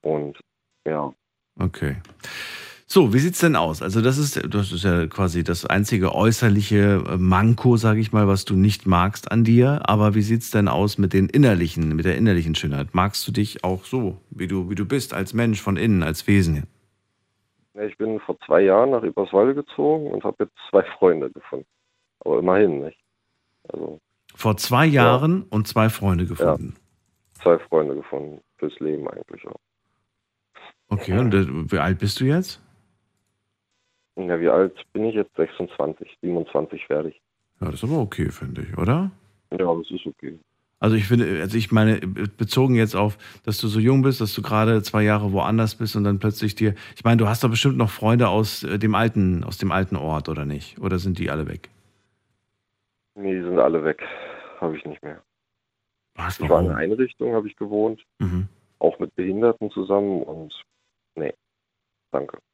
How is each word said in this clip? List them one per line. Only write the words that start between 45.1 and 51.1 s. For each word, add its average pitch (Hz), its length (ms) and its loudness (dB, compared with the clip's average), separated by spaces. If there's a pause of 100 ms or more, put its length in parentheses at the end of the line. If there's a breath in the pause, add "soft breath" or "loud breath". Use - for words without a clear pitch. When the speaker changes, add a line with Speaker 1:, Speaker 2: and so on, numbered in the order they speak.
Speaker 2:
woanders 110 440 0
bist 113 200 -6
und 104 80 0
dann 101 160 0
plötzlich 104 360 -2
dir, 107 180 0 (240 loud breath)
ich - 80 -20
meine, 117 120 6
du 110 120 4
hast 117 160 -2
doch 117 40 4
bestimmt 131 280 0
noch 113 140 2
Freunde 113 360 2
aus, 104 360 -2
äh, 85 140 -4
dem 107 160 0
alten, 95 520 2
aus 87 120 -12
dem 95 140 -2
alten 95 240 -2
Ort, 78 320 -4
oder 76 180 -6
nicht? 71 340 -10
Oder 92 200 -2
sind 90 200 -4